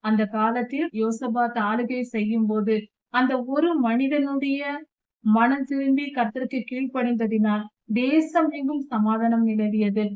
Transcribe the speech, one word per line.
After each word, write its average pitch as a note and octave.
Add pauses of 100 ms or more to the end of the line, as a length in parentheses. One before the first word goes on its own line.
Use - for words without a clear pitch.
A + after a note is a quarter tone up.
அந்த A3
காலத்தில் A#3
யோசபாத் A#3 (120)
ஆளுகை A#3+ (140)
செய்யும் A3
போது G#3+ (320)
அந்த C4 (120)
ஒரு D4
மனிதனுடைய C#4 (640)
மனம் A#3+
திரும்பி C#4
கர்த்தருக்கு C4 (100)
கீழ்ப்படிந்ததினால் A3+ (280)
தேசம் D#4
எங்கும் C#4+
சமாதானம் A3+
நிலவியது. G#3+ (120)